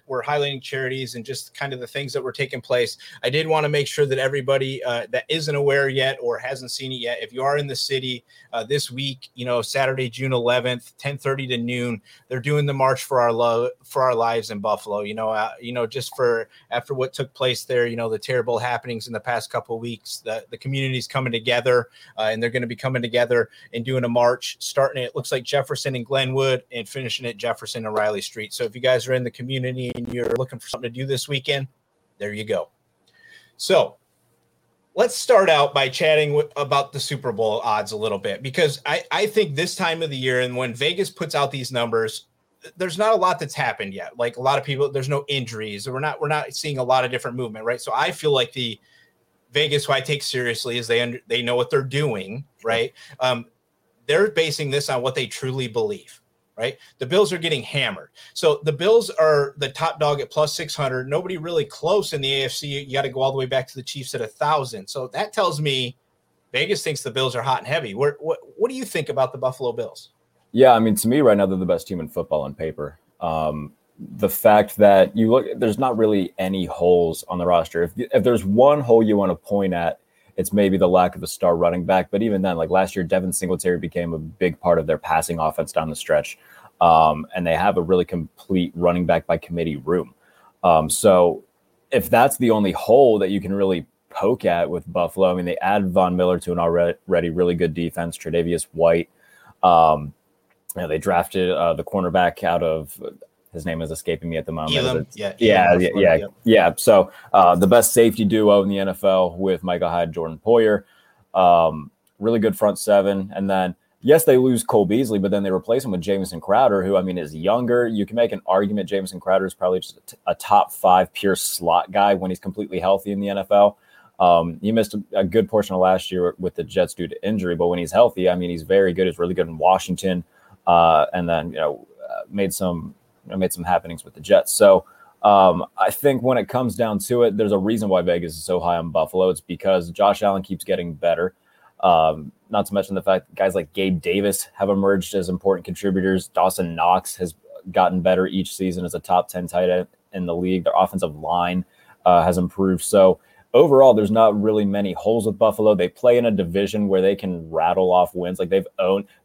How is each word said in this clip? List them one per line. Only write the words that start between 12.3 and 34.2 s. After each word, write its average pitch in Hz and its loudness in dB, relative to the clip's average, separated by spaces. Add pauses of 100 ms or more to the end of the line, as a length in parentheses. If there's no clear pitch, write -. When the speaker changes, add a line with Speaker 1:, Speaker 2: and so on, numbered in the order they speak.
Speaker 1:
doing 147 -2
the 143 -2
March 131 0
for 131 0
Our 117 2
Lo-, 117 0 (120)
for - -4
Our 127 2
Lives 113 -2
in 104 -10
Buffalo. 104 -4
You 104 -8
know, 110 -4
uh, 110 -4 (100)
you 120 -12
know, 123 -4
just 120 -8
for, 120 -2 (220)
after 123 -6
what 127 -4
took 131 -10
place 127 -4
there, 123 0
you 117 -8
know, 117 -4
the 110 -4
terrible 120 -4
happenings 120 -6
in 117 -14
the 107 -8
past 117 -6
couple 117 -8
of 113 -10
weeks. 117 -12
The, 110 -10
the 117 -14
community's 135 -6
coming 131 -6
together, 120 0 (300)
uh, 110 -2
and 110 -4
they're 117 -2
gonna 123 -6
be 117 -10
coming 131 -4
together 120 0 (240)
and 117 -6
doing 127 -2
a 120 -2
march, 120 0
starting 135 -2
at, 120 -6
it - -10
looks 147 -8
like 131 -2
Jefferson 135 -4
and 117 -8
Glenwood 135 -2
and 117 -10
finishing 127 -8
at 117 -10
Jefferson 113 -8
and 107 -8
Riley 107 -2
Street. 107 -12
So - -6
if 107 -8
you 123 -16
guys 127 0
are 131 0
in 127 -2
the 120 -6
community 127 -8
and 120 -10
you're 120 -4
looking 131 -8
for - -20
something 120 -8
to 123 -10
do 135 -6
this 135 -4
weekend, 139 -4 (520)
there 104 -8
you 104 -8
go. 98 -4 (880)
So 165 0 (1000)